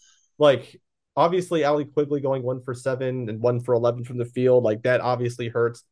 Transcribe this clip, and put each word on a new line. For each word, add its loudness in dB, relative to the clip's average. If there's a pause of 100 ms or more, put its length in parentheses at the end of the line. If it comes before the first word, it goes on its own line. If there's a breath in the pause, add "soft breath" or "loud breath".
(400 soft breath)
like, 2 (360)
obviously, 2
Allie 0
Quigley -2
going -2
one -4
for -8
seven -4
and -8
one 2
for -2
eleven 0
from -12
the -4
field, 2
like, -2
that 2
obviously -2
hurts, -2